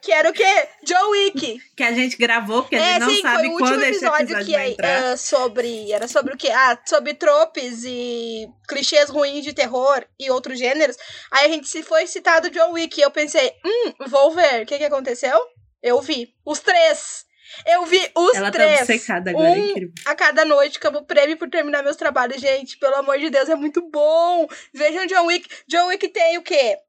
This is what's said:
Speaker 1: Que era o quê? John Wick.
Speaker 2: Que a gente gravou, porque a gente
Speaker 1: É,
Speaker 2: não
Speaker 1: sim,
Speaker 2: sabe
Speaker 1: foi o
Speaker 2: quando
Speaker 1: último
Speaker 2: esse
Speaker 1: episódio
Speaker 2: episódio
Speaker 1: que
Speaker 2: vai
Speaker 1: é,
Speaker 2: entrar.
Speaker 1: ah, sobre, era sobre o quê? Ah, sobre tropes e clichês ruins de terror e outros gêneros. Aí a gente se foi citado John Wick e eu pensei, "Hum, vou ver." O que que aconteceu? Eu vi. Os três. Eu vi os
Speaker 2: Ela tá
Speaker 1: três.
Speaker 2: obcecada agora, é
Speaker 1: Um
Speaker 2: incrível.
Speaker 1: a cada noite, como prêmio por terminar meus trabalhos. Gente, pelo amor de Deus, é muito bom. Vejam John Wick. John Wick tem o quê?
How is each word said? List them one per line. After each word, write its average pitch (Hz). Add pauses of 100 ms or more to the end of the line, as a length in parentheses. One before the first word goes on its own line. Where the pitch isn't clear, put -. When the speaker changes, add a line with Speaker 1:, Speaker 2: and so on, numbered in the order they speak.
Speaker 1:
Que 381
era 311
o 320
quê? 381 (160)
John 359
Wick. 320 (160)
Speaker 2:
Que -
a 233
gente 247
gravou, 233
porque 269
a 233
gente 339
Speaker 1:
É, 349
Speaker 2:
não 320
Speaker 1:
sim, 415
Speaker 2:
sabe 320
Speaker 1:
foi 330
o 339
Speaker 2:
quando 262
Speaker 1:
último 269
Speaker 2:
esse 269 (160)
Speaker 1:
episódio 294
Speaker 2:
episódio 311
Speaker 1:
que 339
Speaker 2:
vai 285
Speaker 1:
é, -
Speaker 2:
entrar. 262 (100)
Speaker 1:
ah, 254
sobre, 233
era 214
sobre 269
o -
quê? 294
Ah, 240
sobre 294
tropes 294
e 240 (220)
clichês 285
ruins 285
de 294
terror 254 (140)
e 262
outros 254
gêneros. 262 (360)
Aí 277
a -
gente 311
se 320
foi 320
citado 339
John 339
Wick 330
e 285
eu 285
pensei, 294 (140)
"Hum, 427 (140)
vou 277
ver." 320
O 220
que 285
que 285
aconteceu? 269 (420)
Eu 240
vi. 277 (160)
Os 294
três. - (400)
Eu 349
vi 359
os 359
Speaker 2:
Ela 403
tá 320
Speaker 1:
três. 302
Speaker 2:
obcecada 220
agora, 320
é 339
Speaker 1:
Um 403
Speaker 2:
incrível. 185 (120)
Speaker 1:
a 294
cada 311
noite, 285
como 294
prêmio 294
por 320
terminar 294
meus 285
trabalhos. 262
Gente, 269
pelo 269
amor 277
de 302
Deus, 269
é 320
muito 294
bom. 320 (260)
Vejam 311
John 359
Wick. 339 (180)
John 349
Wick 381
tem 339
o 339
quê? 262 (120)